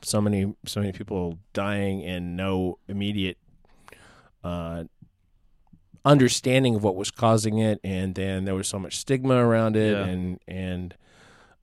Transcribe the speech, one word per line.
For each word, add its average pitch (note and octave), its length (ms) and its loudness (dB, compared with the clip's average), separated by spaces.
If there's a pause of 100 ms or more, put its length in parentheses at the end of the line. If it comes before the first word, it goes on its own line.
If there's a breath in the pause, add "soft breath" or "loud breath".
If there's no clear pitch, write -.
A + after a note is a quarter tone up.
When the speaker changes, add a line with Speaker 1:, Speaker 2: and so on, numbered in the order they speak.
Speaker 1:
so - 180 0
many, G#2 340 0 (100)
so - 160 -6
many G2 120 -2
people F#2 460 -6 (140)
dying G2 520 -2
and F2 320 -6
no F#2 420 -2 (100)
immediate, G2+ 480 -4 (1080 loud breath)
uh, E2+ 400 -6 (1200)
understanding C3 680 4
of G2+ 80 0
what F#2+ 140 2
was G2+ 160 -4
causing A2 460 2
it, A2 260 2
and F#2+ 320 -2
then F#2+ 280 -2
there G2 120 -2
was F#2+ 100 -4
so G#2 120 -6
much F#2 180 -8
stigma C3 400 0
around A2+ 400 4
it, G#2+ 160 4
Speaker 2:
Yeah. G2+ 120 0
Speaker 1:
and, F2+ 440 -4
and, F2+ 460 -6 (680 soft breath)